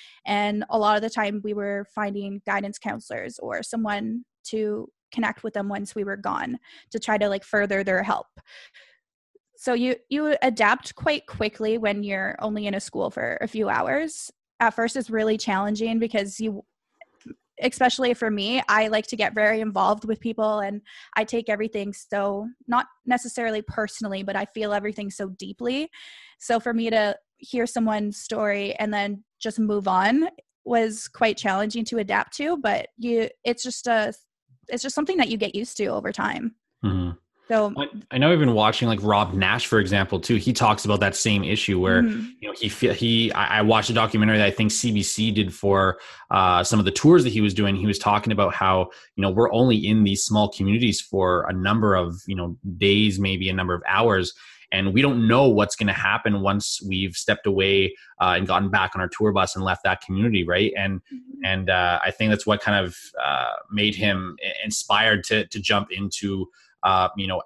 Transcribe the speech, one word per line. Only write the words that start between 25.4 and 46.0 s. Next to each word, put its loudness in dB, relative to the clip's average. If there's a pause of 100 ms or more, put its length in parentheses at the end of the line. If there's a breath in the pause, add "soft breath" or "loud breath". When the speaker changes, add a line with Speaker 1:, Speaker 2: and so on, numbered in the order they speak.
Speaker 1:
So 0
for -2
me -2
to 2 (220)
hear -4
someone's -2
story -4
and -4
then -4 (160)
just -4
move 0
on 4 (380)
was 0
quite 0
challenging -2
to -4
adapt -2
to, -2
but -2 (100)
you, 0 (140)
it's -2
just -10
a, 2 (580)
it's -6
just -6
something 0
that 4
you -4
get -4
used -8
to -2
over -4
time. -4 (300)
Speaker 2:
Mm-hmm. -2 (380)
Speaker 1:
So 0
Speaker 2:
I, -4 (240)
I -4
know 6
I've 6
been 6
watching, 4
like, 0
Rob 4
Nash, 0
for 4
example, 0
too. 2
He 0
talks 2
about 2
that 2
same 2
issue 0
where, 6
Speaker 1:
Mm-hmm. 0 (100)
Speaker 2:
you -14
know, -10
he -4
fe-, 0
he, 2
I, 2
I 4
watched 4
a -2
documentary 4
that 6
I 2
think 0
C -2
B 0
C -2
did -2
for, 2 (320 loud breath)